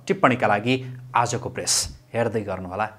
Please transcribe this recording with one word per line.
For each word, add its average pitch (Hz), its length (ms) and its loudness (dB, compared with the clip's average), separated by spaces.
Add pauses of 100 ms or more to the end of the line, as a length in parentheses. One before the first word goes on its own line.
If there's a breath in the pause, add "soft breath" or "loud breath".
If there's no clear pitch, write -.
टिप्पणीका 123 400 4
लागि 113 500 0 (180)
आजको 117 340 0
प्रेस - 480 -2 (160)
हेर्दै 113 280 0
गर्नुहोला। 95 580 -4